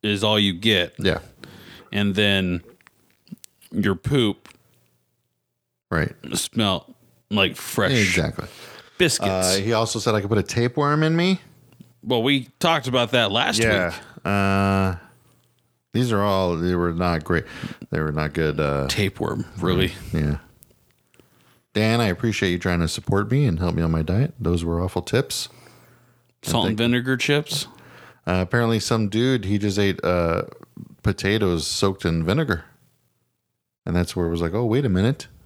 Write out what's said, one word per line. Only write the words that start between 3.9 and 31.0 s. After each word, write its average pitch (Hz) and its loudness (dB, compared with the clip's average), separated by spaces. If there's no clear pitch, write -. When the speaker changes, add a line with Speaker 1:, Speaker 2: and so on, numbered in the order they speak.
Speaker 1:
poop 113 -2
Speaker 2:
Right. 78 0
Speaker 1:
smell - -2
like 98 0
fresh - -2
Speaker 2:
Exactly. 92 0
Speaker 1:
biscuits. 139 0
Speaker 2:
Uh, 92 2
he 110 0
also 113 0
said 110 0
I 107 2
could 104 -6
put 110 2
a 95 2
tapeworm 143 0
in 160 2
me. 180 2
Speaker 1:
Well, 117 0
we 131 0
talked 156 0
about 120 0
that 117 4
last 110 0
Speaker 2:
Yeah. 101 2
Speaker 1:
week. - -10
Speaker 2:
Uh, 98 2
these 120 0
are 101 2
all, 95 2
they 87 0
were 87 0
not 85 0
great. 85 -2
They 78 -2
were 78 -2
not 76 -2
good. 78 0
Uh, 71 -2
Speaker 1:
Tapeworm, - -4
really? 90 0
Speaker 2:
Yeah. 73 -2
Dan, 110 2
I 131 4
appreciate 98 0
you 87 0
trying 87 2
to 80 2
support 101 -2
me 139 2
and 85 2
help 85 0
me 82 0
on 82 2
my 80 2
diet. 98 0
Those 85 0
were 85 -2
awful 92 -4
tips. - -2
Speaker 1:
Salt - 2
and 95 2
Speaker 2:
And 107 0
thank 117 2
Speaker 1:
vinegar 123 0
chips? 147 0
Speaker 2:
Uh, 90 2
apparently 113 2
some 110 0
dude, 117 0
he 101 0
just 98 -2
ate, 98 2
uh, 85 2